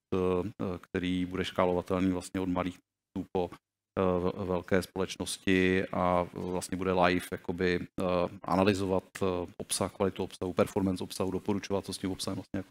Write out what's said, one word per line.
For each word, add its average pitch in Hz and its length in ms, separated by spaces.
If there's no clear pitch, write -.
eh, 92 640
který 90 480
bude 92 180
škálovatelný 90 680
vlastně 90 280
od 92 80
malých 90 300
produktů - 540
po, 87 180
eh, 90 220
ve-, 92 240
velké 90 380
společnosti 92 1040
a 90 460
vlastně 92 440
bude 92 160
live 90 400
jakoby, 90 540
eh, 95 40
analyzovat, 95 600
eh, 98 40
obsah, - 360
kvalitu 95 320
obsahu, 90 280
performance 95 520
obsahu, 95 260
doporučovat, 95 540
co 95 80
s - 60
tím 95 120
obsahem 95 260
vlastně 135 220
jako - 120